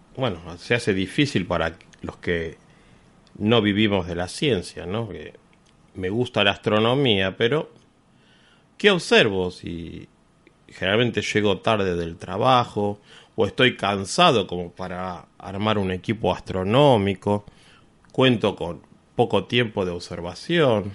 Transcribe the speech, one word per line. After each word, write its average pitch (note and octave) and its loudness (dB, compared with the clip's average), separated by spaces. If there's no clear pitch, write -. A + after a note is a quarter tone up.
bueno, A#2+ -4
se - -2
hace A2 0
difícil F#2+ 0
para E2+ -2
los - -10
que E2+ -4
no A2 4
vivimos G2+ 2
de F2+ -8
la F2+ -4
ciencia, F#2+ -4
¿no? G#2 -6
Que D#2 -14
me F#2 -6
gusta A#2 -2
la G2 4
astronomía, G#2+ 2
pero B2 0
¿qué G3+ 4
observo A2+ 2
si E2+ -12
generalmente G#2+ 0
llego G#2 0
tarde G2 0
del E2+ -6
trabajo G#2 0
o G2+ 2
estoy A#2+ 2
cansado G2+ 2
como F2+ -8
para F2+ -10
armar G#2 -2
un F#2+ 0
equipo F#2 -2
astronómico? G2+ 2
Cuento A2+ 2
con E2 -8
poco G#2+ 0
tiempo A2 0
de F2+ -4
observación. G2 -2